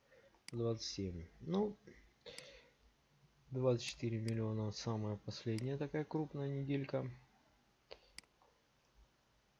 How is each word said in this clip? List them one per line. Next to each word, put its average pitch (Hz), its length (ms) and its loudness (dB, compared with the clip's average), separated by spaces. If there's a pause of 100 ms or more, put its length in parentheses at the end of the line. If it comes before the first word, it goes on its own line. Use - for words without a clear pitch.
(520)
двадцать 117 320 2
семь. 87 420 -2 (140)
Ну, 202 380 2 (1700)
двадцать 127 360 4
четыре 113 340 0
миллиона 110 500 2
самая 107 460 0
последняя 113 600 -2
такая 147 260 0
крупная 147 440 -2
неделька. 139 600 0 (2500)